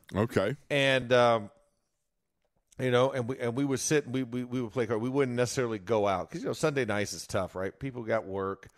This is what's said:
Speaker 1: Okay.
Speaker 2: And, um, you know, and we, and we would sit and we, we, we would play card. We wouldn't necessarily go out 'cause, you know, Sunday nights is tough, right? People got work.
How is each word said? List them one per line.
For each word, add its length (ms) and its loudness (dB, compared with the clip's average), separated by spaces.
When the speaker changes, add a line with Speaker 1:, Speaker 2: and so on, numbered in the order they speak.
Speaker 1:
Okay. 440 0
Speaker 2:
And, 440 2
um, 360 4
you 140 -2
know, 200 6
and 180 -4
we, 100 -6
and 160 -2
we 80 0
would 160 0
sit 240 2
and 100 -10
we, 100 0
we, 200 -6
we 180 -4
would 120 -6
play 120 0
card. 160 0
We 60 -2
wouldn't 300 0
necessarily 420 0
go 280 2
out 220 0
'cause, 120 -10
you 60 -6
know, 60 -4
Sunday 300 0
nights 300 -2
is 120 -12
tough, 300 -4
right? 240 -6
People 240 -8
got 220 0
work. 420 -4